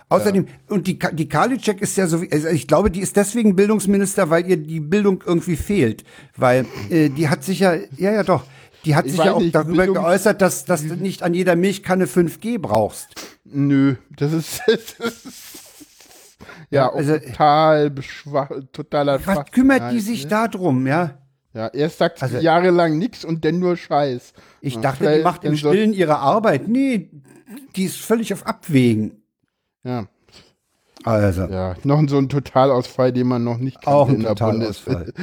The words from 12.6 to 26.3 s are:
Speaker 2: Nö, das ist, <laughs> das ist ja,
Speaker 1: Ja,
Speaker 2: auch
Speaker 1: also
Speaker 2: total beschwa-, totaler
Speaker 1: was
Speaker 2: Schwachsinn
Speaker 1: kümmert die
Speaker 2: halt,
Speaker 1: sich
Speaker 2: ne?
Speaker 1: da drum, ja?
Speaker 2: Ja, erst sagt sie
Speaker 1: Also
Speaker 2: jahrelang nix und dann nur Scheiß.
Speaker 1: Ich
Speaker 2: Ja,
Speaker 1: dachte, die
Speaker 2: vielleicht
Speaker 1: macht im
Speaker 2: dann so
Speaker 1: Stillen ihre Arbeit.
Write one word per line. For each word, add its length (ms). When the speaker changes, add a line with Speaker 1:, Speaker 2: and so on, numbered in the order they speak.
Speaker 2:
Nö, 520
das 160
ist, 320
<laughs> 20
das 580
ist 260
ja, 120
Speaker 1:
Ja, 80
Speaker 2:
auch 60
Speaker 1:
also 220
Speaker 2:
total 720
beschwa-, 720
totaler 440
Speaker 1:
was 60
Speaker 2:
Schwachsinn 320
Speaker 1:
kümmert 260
die 60
Speaker 2:
halt, 60
Speaker 1:
sich 220
Speaker 2:
ne? 60
Speaker 1:
da 180
drum, 380
ja? 320
Speaker 2:
Ja, 140
erst 300
sagt 200
sie 60
Speaker 1:
Also 140
Speaker 2:
jahrelang 600
nix 260
und 200
dann 160
nur 160
Scheiß. 560
Speaker 1:
Ich 140
Speaker 2:
Ja, 60
Speaker 1:
dachte, 180
die 60
Speaker 2:
vielleicht 200
Speaker 1:
macht 200
im 80
Speaker 2:
dann 60
so 100
Speaker 1:
Stillen 240
ihre 260
Arbeit. 500